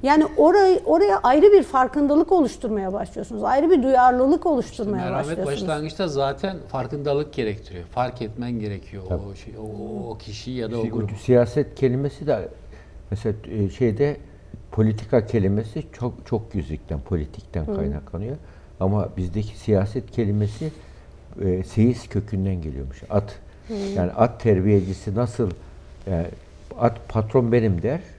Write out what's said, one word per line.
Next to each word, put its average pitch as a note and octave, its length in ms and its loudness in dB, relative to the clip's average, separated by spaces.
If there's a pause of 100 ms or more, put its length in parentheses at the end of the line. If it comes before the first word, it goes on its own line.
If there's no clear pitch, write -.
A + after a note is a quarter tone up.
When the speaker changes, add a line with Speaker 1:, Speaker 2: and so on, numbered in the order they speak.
Speaker 1:
Yani D4+ 220 6 (120)
oraya, F#4 500 8
oraya G4 360 4
ayrı D4+ 300 8
bir F#4+ 100 10
farkındalık C#4+ 720 2
oluşturmaya G#3+ 600 0
başlıyorsunuz, G3+ 520 -8
ayrı C#4+ 260 2
bir D#4 120 6
duyarlılık C4 640 4
oluşturmaya A#3 520 -2
Speaker 2:
İşte F3+ 120 -4
merhamet - 180 -4 (100)
Speaker 1:
başlıyorsunuz. G3 300 -4
Speaker 2:
başlangıçta D#3 400 -4
zaten C#3 480 -4 (120)
farkındalık C#3+ 640 -4
gerektiriyor. G#2 520 -6
Fark B2 380 -6
etmen A#2 300 -8
gerekiyor G2+ 560 -8
Speaker 3:
Tabii. G#2 140 -4 (100)
Speaker 2:
o - 20 -14
şey, - 240 -16
o, G#2+ 520 -10
o G#2+ 80 -10
kişiyi B2 380 -12
ya A2+ 160 -4
da A#2 60 -4
o A2+ 40 -2
Speaker 3:
Şey, A2 80 -4
Speaker 2:
grubu. G#2+ 220 -4 (120)
Speaker 3:
siyaset B2 500 4
kelimesi C#3 520 -2
de A2+ 220 -2 (600)
mesela, G#2+ 240 -4 (160)
e, G2+ 200 0
şeyde B2+ 460 0 (560)
politika A2 540 0
kelimesi G#2+ 680 -2
çok, - 340 -8
çok - 280 -6
yüzlükten, D2+ 460 -6
politikten D#2 680 -6
Speaker 1:
Hı. G3+ 100 -4
Speaker 3:
kaynaklanıyor. F2 600 -6 (440)
Ama G2 360 0
bizdeki F#2+ 420 -4
siyaset G#2 520 0
kelimesi, G#2 600 -2 (760)
e, F#2 200 0
seyis A#2+ 440 0
kökünden G2 540 -4
geliyormuş. C#2 480 -10
At. G#2 220 0 (360)
Speaker 1:
Hı. A3+ 60 -8 (220)
Speaker 3:
Yani F#2 160 0
at - 280 2
terbiyecisi G2 760 2
nasıl, A2+ 360 -2 (560)
e, E2+ 200 -2 (540)
at A#2 120 2 (160)
patron A2+ 440 0
benim A2 300 2
der. C#3 180 -2 (180)